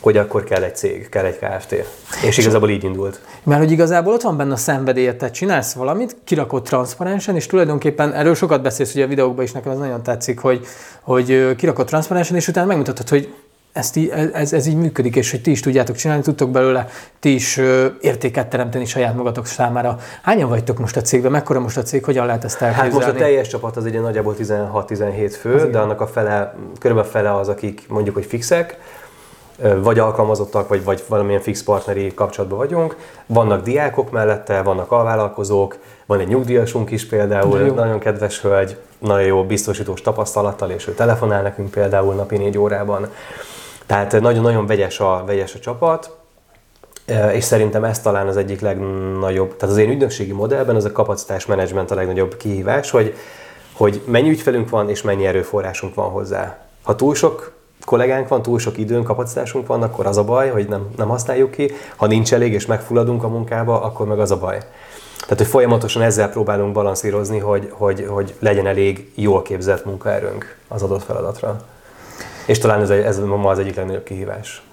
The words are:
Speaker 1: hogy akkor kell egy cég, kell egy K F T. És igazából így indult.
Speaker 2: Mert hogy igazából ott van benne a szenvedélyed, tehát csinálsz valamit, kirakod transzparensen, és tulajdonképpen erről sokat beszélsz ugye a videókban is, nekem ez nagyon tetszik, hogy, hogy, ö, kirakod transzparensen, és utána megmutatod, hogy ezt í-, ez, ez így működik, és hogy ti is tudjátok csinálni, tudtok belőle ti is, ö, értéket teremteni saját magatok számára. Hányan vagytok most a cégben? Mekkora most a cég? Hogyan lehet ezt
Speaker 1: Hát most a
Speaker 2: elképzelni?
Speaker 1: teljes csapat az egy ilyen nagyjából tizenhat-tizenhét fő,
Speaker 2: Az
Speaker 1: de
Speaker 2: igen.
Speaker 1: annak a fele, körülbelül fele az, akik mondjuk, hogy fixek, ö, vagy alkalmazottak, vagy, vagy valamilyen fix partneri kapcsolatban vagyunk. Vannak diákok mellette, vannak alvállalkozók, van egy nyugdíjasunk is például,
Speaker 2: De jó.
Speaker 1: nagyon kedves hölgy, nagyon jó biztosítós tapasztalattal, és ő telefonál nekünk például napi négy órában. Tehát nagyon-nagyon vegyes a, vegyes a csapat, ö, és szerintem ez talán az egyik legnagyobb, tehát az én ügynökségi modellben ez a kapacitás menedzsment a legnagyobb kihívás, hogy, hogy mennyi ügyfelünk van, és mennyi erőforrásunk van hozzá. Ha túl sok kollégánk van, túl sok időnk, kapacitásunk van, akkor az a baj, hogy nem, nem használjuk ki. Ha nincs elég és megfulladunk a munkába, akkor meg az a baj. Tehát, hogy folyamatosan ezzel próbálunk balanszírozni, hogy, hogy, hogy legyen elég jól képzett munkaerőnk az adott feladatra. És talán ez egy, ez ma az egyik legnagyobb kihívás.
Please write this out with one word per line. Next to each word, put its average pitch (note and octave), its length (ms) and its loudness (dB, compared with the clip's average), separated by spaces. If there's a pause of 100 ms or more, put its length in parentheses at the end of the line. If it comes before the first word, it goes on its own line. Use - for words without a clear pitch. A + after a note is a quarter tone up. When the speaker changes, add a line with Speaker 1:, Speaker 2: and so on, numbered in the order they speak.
Speaker 1:
hogy G#2+ 160 6
akkor G#2 280 2
kell F#2 180 0
egy F2+ 140 -6
cég, F#2+ 320 -4
kell F#2+ 160 -2
egy F#2 140 -4
K - 60 -8 (160)
F - 60 -18
T. - 80 -6 (500)
És G#2+ 140 4
igazából G#2+ 320 4
így G2 140 -2
indult. G2 360 -6 (220)
Speaker 2:
Mert D3 180 4
hogy D#3 100 4
igazából E3+ 420 4
ott A#3 100 0
van F#3 140 0
benne C#3 160 -2
a C3 40 -2
szenvedélyed, B2+ 600 0
tehát A#2+ 180 -6
csinálsz F3 380 -2
valamit, E3 520 -4
kirakod A#2+ 380 -2
transzparensen, F3 760 -2
és D#3 100 -2
tulajdonképpen D3+ 680 2
erről D#3 220 4
sokat D#3 280 2
beszélsz B2+ 320 -2
ugye C#3 100 2
a C3 40 0
videókban C3 360 2
is, A#2 80 -6
nekem C3+ 200 -6
ez C3+ 60 -4
nagyon B2+ 240 -6
tetszik, A#2+ 380 -4
hogy, B2 260 2 (340)
hogy, B2+ 300 2
ö, C3 240 6
kirakod C3 320 0
transzparensen, E3+ 500 0
és D#3+ 120 0
utána F3+ 180 0
megmutatod, C#3+ 420 -2
hogy C#3 240 2 (400)
ezt - 240 -6
í-, D#3 140 2 (220)
ez, D3 200 -2
ez D3 140 2
így D#3 100 2
működik, C#3 400 2
és B2+ 140 2
hogy A#2+ 120 -6
ti E3+ 80 2
is C3+ 100 2
tudjátok B2 360 2
csinálni, D3+ 260 0
tudtok C#3 280 0
belőle B2+ 380 2 (320)
ti C#3 140 4
is, - 220 -2
ö, C3 300 4 (140)
értéket B2 460 0
teremteni B2 380 -4
saját A#2 320 -2
magatok A#2+ 300 -4
számára. A#2+ 520 -2 (240)
Hányan F#3+ 260 2
vagytok A#2 300 0
most A2 180 -4
a A#2+ 60 0
cégben? B2+ 280 4
Mekkora C#3+ 300 0
most A#2 160 -4
a B2+ 60 -2
cég? C3 220 -2
Hogyan B2+ 220 0
lehet A#2 180 -2
ezt A2+ 140 -8
Speaker 1:
Hát A#2+ 120 2
most B2+ 120 2
a - 20 4
Speaker 2:
elképzelni? B2+ 340 2
Speaker 1:
teljes C#3 300 4
csapat A2+ 280 -6
az A2+ 80 -4
egy A2+ 80 -4
ilyen A2+ 120 -2
nagyjából G#2+ 300 -2
tizenhat-tizenhét G#2 1000 -2
fő, A#2+ 200 -2
Speaker 2:
Az D3 80 6
Speaker 1:
de D#3 60 2
Speaker 2:
igen. A2+ 140 2
Speaker 1:
annak G#2 180 -2
a A2 60 0
fele, G#2 480 -2 (240)
körülbelül A2+ 320 2
fele G#2 240 0
az, G2+ 140 -2
akik G2+ 400 -6
mondjuk, G#2 260 -2
hogy F#2+ 120 -4
fixek, E3+ 520 -2 (840)
ö, G2+ 200 4
vagy A2+ 160 4
alkalmazottak, G#2+ 680 0
vagy, F#2+ 160 0
vagy F#2+ 240 0
valamilyen G2+ 320 2
fix G2+ 220 -6
partneri G2 520 0
kapcsolatban G2 440 -4
vagyunk. D#3+ 380 -2 (300)
Vannak G#2+ 360 4
diákok B2+ 480 0
mellette, G#2+ 520 0
vannak F#2 300 0
alvállalkozók, G#2 840 0 (300)
van G2+ 140 2
egy F#2 80 -2
nyugdíjasunk A#2 640 0
is A2 160 -4
például, G2+ 520 2
Speaker 2:
De - 60 4
jó. C3+ 100 2
Speaker 1:
nagyon A2+ 240 0
kedves G#2 420 -2
hölgy, G2 360 2 (220)
nagyon G2+ 280 2
jó F#2+ 180 4
biztosítós G2+ 560 -4
tapasztalattal, G#2 720 -2
és F2+ 180 -8
ő - 60 -6
telefonál A2 480 2
nekünk G2 280 -4
például G2 440 2
napi G2+ 220 -2
négy G2+ 220 0
órában. G2+ 500 0 (760)
Tehát G2+ 340 2
nagyon-nagyon A2+ 460 4
vegyes G2+ 340 0
a, F#2 260 2
vegyes G2 280 -2
a - 40 -16
csapat, D#3+ 580 -2 (880)
ö, G#2+ 220 2
és G#2 160 2
szerintem G#2+ 400 2
ez A2 160 -2
talán G2 260 2
az G2 100 0
egyik G2 240 -2
legnagyobb, F#2+ 960 -2
tehát G2 180 0
az G#2+ 60 6
én G#2+ 100 6
ügynökségi A#2+ 420 0
modellben A#2+ 440 0
ez G#2 80 2
a G#2 80 -2
kapacitás G2 540 -2
menedzsment F#2+ 440 -2
a G2+ 40 0
legnagyobb F#2 420 -2
kihívás, G#2 540 -2
hogy, A2 240 4 (580)
hogy G#2 340 2
mennyi B2 240 4
ügyfelünk B2 400 0
van, G#2 180 0
és G#2 140 -4
mennyi G2 240 0
erőforrásunk F#2+ 680 -2
van G2 160 -2
hozzá. F#2+ 480 -6 (240)
Ha - 120 0
túl C#3 200 2
sok - 380 0 (340)
kollégánk C3 420 2
van, B2+ 140 2
túl A#2+ 160 0
sok G#2+ 200 -4
időnk, A#2 260 0
kapacitásunk A#2+ 640 -4
van, A#2+ 160 0
akkor A2+ 240 -2
az G2+ 100 0
a G#2 80 4
baj, B2+ 260 2
hogy G#2 180 0
nem, G2+ 180 -4 (100)
nem G#2+ 120 -2
használjuk B2+ 420 0
ki. C#3+ 220 -2 (240)
Ha G#2+ 100 0
nincs A2+ 280 4
elég A#2+ 180 2
és G2+ 140 -2
megfulladunk A#2 580 0
a A2 40 -2
munkába, A2+ 540 -2
akkor A2 240 -4
meg G#2 120 0
az G#2 120 2
a F#2+ 80 2
baj. F#2 200 -4 (600)
Tehát, - 180 -2
hogy G#2+ 80 -4
folyamatosan A#2 560 2
ezzel G#2+ 280 2
próbálunk G2+ 420 -2
balanszírozni, G2+ 640 -2
hogy, G2+ 340 -2
hogy, G2 360 -2
hogy G2+ 300 -4
legyen G2+ 280 2
elég G2 480 0
jól G2 280 2
képzett F#2 420 -2
munkaerőnk G2 720 -6 (120)
az G#2 140 -6
adott G2 220 -2
feladatra. G#2 560 -6 (840)
És G#2+ 120 2
talán A2 220 4
ez G2+ 100 2
egy, G2+ 140 4
ez G2+ 140 0
ma G2+ 320 0
az F#2+ 80 2
egyik G2 160 -4
legnagyobb F#2+ 280 -6
kihívás. G2 600 -12 (100)